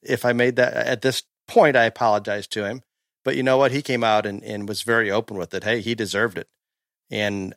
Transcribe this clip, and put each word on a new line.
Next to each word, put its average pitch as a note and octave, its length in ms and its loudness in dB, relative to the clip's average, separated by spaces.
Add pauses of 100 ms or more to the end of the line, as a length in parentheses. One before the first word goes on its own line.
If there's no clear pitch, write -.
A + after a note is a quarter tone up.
If - 220 -4
I B2 80 4
made A#2+ 240 2
that, B2 180 2
at A#2+ 280 -2
this C3 200 0 (240)
point, D#3 300 6
I A#2 80 6
apologized G#2 680 0
to G#2+ 140 -4
him. A#2+ 160 -8 (420)
But C3+ 120 -2
you C3 60 0
know C3 160 4
what? C3+ 140 4
He C#3+ 100 -4
came B2 220 -2
out G#2+ 220 2
and, G2+ 160 -8
and G#2 260 -8
was G#2+ 140 -6
very A#2 280 0
open G#2 260 -4
with F2 180 -8
it. F#2 100 -6
Hey, A2+ 160 0
he A#2 140 -4
deserved G#2 440 -2
it. - 100 -12 (640)
And G2+ 460 -4